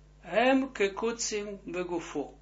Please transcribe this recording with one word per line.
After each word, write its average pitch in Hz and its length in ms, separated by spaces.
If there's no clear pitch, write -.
הם 262 500
כקוצים 208 840
בגופו. 170 760